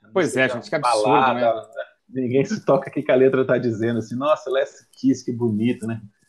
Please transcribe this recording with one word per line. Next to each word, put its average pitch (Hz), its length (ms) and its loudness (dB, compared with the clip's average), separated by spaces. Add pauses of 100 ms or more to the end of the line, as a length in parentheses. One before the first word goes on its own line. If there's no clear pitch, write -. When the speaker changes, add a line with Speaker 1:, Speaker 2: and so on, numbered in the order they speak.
(120)
Speaker 1:
Pois 170 240 0
é, 131 80 2
Speaker 2:
Música 123 160 -2
Speaker 1:
gente, - 100 -16
que 170 60 -4
absurdo, 123 320 0
Speaker 2:
balada, 127 280 4
Speaker 1:
né? 123 60 -2 (200)
Speaker 2:
né? - 220 -14 (260)
Ninguém 127 340 0
se - 220 -6
toca 135 240 2
aqui 147 120 -6
que 147 120 -2
a - 20 6
letra 131 300 4
tá 123 120 2
dizendo 117 420 -2
assim, 113 180 -8
"Nossa, 147 320 -2
Last 135 420 -4
Kiss, 127 320 0
que 127 80 -8
bonito", 117 560 -2
né? 113 140 -6 (280)